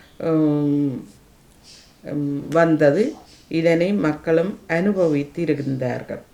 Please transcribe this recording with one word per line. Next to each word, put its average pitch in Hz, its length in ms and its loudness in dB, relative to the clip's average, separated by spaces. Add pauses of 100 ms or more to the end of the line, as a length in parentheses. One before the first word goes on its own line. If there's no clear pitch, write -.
(180)
ம், 147 920 0 (960)
ம், 143 460 -6
வந்தது. 165 640 2 (340)
இதனை 165 460 2
மக்களும் 165 680 0 (100)
அனுபவித்திருந்தார்கள். 143 1500 -2 (120)